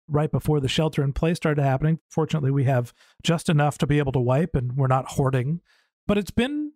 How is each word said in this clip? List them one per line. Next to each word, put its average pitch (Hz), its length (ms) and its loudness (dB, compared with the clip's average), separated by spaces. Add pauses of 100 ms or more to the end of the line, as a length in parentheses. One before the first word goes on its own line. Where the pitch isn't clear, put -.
right 151 240 0
before 151 280 0
the 135 80 -2
shelter 151 360 0
in 139 100 -2
place 165 240 -2
started 147 240 0
happening. 143 380 0 (100)
Fortunately, 160 400 -2
we 139 140 0
have 123 280 0 (300)
just - 260 -2
enough 147 300 2
to 147 100 -2
be 147 120 2
able 139 140 0
to 139 60 2
wipe 127 360 2
and 123 200 -2
we're 135 120 2
not 131 220 2
hoarding. 135 520 0 (460)
But 208 100 2
it's 208 140 -4
been 294 440 -2